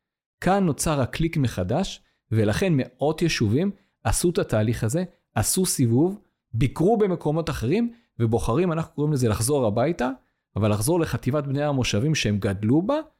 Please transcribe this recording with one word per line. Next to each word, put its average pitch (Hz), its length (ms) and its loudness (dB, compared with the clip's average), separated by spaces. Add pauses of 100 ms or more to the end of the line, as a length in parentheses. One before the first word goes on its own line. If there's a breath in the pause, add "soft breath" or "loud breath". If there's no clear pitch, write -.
(440)
כאן 196 220 2
נוצר 147 360 0
הקליק 165 360 -2
מחדש, 127 640 -2 (300)
ולכן 110 440 2
מאות 147 460 -2
יישובים 156 500 0 (320 soft breath)
עשו - 260 0
את 165 80 -2
התהליך 113 460 0
הזה, 139 200 -2 (320 soft breath)
עשו 180 300 0
סיבוב, 143 540 2 (340)
ביקרו 156 440 2
במקומות 165 520 0
אחרים, 175 440 -2 (260 loud breath)
ובוחרים, 117 520 0
אנחנו 160 240 -6
קוראים 151 180 0
לזה 123 160 2
לחזור 120 360 0
הביתה, 143 440 0 (460)
אבל 104 160 2
לחזור 123 280 0
לחטיבת 147 440 -2
בני 139 200 -2
המושבים 139 520 0
שהם 104 220 0
גדלו 104 440 0
בה, 247 140 0 (240)